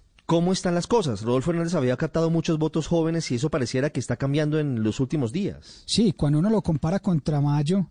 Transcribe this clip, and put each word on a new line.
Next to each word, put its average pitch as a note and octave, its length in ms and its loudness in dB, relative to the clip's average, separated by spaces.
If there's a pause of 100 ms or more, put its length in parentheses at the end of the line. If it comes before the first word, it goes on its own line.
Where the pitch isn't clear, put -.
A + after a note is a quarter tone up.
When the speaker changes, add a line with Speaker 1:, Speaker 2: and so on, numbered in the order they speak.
(240)
Speaker 1:
¿cómo E3+ 260 2
están F3+ 240 0
las F3 120 -2
cosas? D#3 340 0
Rodolfo B2 300 0
Hernández E3+ 240 -2
había B2 240 0
captado E3 320 0
muchos E3 280 0
votos D#3 280 -2
jóvenes E3 440 0
y C3 40 -2
eso B2+ 160 -2
pareciera C3 400 -2
que - 100 -4
está - 160 -4
cambiando D3+ 420 0
en C#3 240 -2
los A2 160 0
últimos C3 320 0
días. C3+ 540 -8
Speaker 2:
Sí, G#3 300 2
cuando D3+ 240 2
uno F3 100 2
lo A3 140 2
compara E3 380 0
contra D3+ 420 0
mayo, D3+ 480 0